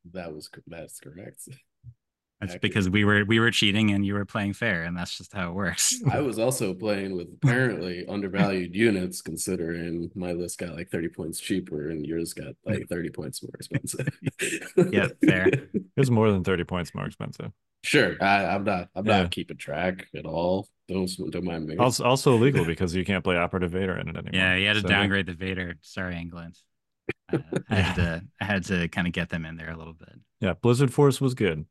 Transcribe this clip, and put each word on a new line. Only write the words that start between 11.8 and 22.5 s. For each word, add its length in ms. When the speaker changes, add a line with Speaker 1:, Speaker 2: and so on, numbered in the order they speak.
Speaker 1:
and 160
yours 280
got, 200
like, 240
thirty 220
points 340
more 120
expensive. 520
<laughs> 160
Speaker 2:
Yeah, 140
fair. 220
Speaker 3:
It 360
was 140
more 200
than 140
thirty 180
points 320
more 100
expensive. 460
Speaker 1:
Sure. 380
I, 240
I'm 180
not, 320
I'm 100
not 180
Speaker 3:
Yeah. 60
Speaker 1:
keeping 280
track 580
at 100
all. 420
Don't, 220
don't 120
mind 240
me. 100
Speaker 3:
Also, 260
also 320
illegal 300